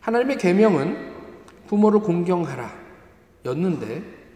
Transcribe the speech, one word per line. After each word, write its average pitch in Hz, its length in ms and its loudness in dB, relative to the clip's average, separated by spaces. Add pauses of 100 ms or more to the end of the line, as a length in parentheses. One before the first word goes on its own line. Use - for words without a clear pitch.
하나님의 247 380 0
계명은 185 760 2 (520)
"부모를 208 340 4
공경하라" 175 720 -2 (720)
였는데 143 580 -4 (340)